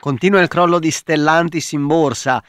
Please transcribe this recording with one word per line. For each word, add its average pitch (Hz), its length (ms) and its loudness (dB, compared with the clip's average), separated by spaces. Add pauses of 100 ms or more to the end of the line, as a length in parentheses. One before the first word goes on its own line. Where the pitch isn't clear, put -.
Continua 180 400 2
il 175 80 2
crollo 175 300 2
di 160 120 -2
Stellantis 156 800 0
in 143 160 -4
borsa. 139 600 0